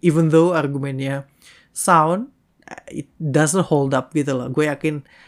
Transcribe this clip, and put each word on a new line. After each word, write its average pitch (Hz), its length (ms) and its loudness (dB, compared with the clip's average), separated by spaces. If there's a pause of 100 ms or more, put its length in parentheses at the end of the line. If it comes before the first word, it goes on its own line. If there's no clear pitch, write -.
even 160 320 2
though 165 240 4
argumennya 139 720 -4 (480)
sound, 175 560 2 (560)
it - 320 -12
doesn't 156 480 0
hold 139 240 0
up 131 240 -4
gitu 143 160 -2
loh. 127 160 -4
Gue 147 240 -2
yakin, 147 320 -6 (240)